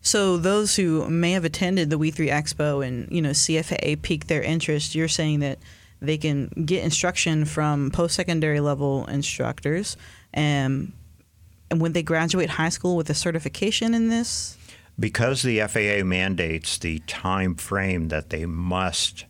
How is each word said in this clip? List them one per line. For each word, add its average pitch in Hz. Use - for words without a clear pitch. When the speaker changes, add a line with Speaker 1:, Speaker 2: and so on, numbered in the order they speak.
Speaker 1:
So 196
those 202
who 165
may 170
have 185
attended 175
the 156
We 156
three 156
Expo 147
and, 127
you 170
know, 143
C 160
F 151
A -
piqued 151
their 156
interest, 151
you're 160
saying 156
that 139
they 156
can 143
get 175
instruction 160
from 151
post-secondary 165
level 143
instructors, 143
um, 143
and 165
when 165
they 170
graduate 165
high 160
school 175
with 160
a 151
certification 190
in 226
this? -
Speaker 2:
Because 117
the 117
F 107
A 104
A 95
mandates 92
the 80
time 92
frame 92
that 78
they 80
must 90